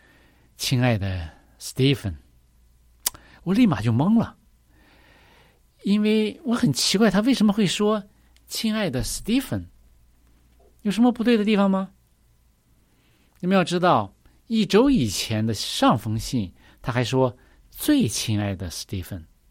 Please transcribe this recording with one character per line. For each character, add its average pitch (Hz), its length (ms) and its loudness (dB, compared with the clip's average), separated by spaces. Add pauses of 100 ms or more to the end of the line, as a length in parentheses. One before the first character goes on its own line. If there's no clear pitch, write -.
(560)
亲 - 240 -2
爱 123 160 2
的 92 320 -6 (320)
Stephen。” 131 540 -2 (1300)
我 175 100 -4
立 233 140 4
马 143 160 0
就 117 80 0
懵 151 260 2
了， - 200 -2 (1500)
因 208 200 2
为 214 420 0
我 233 100 0
很 - 180 2
奇 - 240 0
怪 214 140 4
他 185 120 2
为 254 120 2
什 202 100 2
么 214 80 4
会 202 140 0
说 208 380 0 (420)
“亲 - 280 -6
爱 208 160 -2
的 123 120 -4
Stephen”， 170 640 -4 (1160)
有 208 80 -2
什 190 100 -2
么 247 100 6
不 233 140 -4
对 240 120 4
的 208 80 0
地 214 120 2
方 196 140 2
吗？ 190 200 -2 (1500)
你 175 60 -6
们 190 100 2
要 185 80 4
知 170 160 -2
道， 139 340 2 (340)
一 220 180 0
周 240 240 4
以 185 160 2
前 107 380 -2
的 110 100 0
上 - 420 0
封 110 220 -4
信 107 340 -6 (300)
他 - 100 -6
还 123 100 0
说 127 320 0 (360)
“最 285 360 0
亲 107 320 -4
爱 101 160 -4
的 92 160 -10
Stephen”， 92 540 -12 (260)